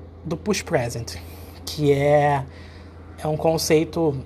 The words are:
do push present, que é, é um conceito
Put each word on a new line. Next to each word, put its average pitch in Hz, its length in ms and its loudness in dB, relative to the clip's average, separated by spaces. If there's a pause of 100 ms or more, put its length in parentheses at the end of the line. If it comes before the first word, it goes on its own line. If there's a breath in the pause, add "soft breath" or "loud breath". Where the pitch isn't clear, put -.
(240)
do 165 120 -4
push - 260 -2
present, 120 540 -2 (500 loud breath)
que 147 260 2
é, 143 520 4 (720 loud breath)
é - 80 -6
um 156 120 0
conceito 160 760 2 (120)